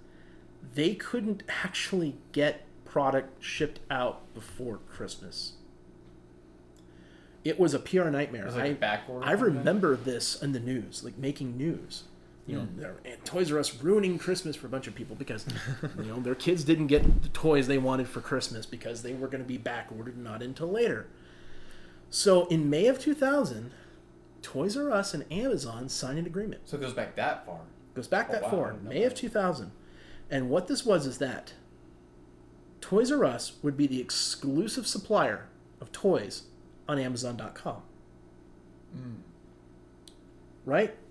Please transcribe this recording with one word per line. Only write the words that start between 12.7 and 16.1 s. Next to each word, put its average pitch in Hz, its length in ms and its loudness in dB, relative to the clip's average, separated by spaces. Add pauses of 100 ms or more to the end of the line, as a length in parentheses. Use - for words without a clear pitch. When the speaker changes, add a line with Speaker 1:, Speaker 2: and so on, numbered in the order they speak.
Speaker 1:
they're, - 240 -10
and 120 200 -14
Toys 170 280 2
R 151 60 2
Us 143 240 -2
ruining 185 360 4
Christmas 170 380 -2
for - 100 -12
a 117 40 -8
bunch 131 160 -6
of - 80 -10
people - 220 -10
because, 127 280 -8 (280)
Speaker 3:
<laughs> 131 260 -6
Speaker 1:
you 107 60 -6
know, 110 160 -6